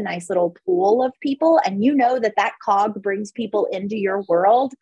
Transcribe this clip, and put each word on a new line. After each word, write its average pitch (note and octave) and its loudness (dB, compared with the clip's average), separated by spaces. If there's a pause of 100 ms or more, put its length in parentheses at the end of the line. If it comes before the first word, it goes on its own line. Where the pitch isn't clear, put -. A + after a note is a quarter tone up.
(120)
nice F3 -10
little F3 0 (100)
pool F#3+ 2
of B3+ -4
people D#4 2
and G3 -2
you C#4 4
know B3+ 2
that G#3+ -2
that G#3 0 (140)
cog G#3 0
brings G3+ -6
people G#3 -2 (120)
into G3+ -6
your G3 -2
world, G#3 2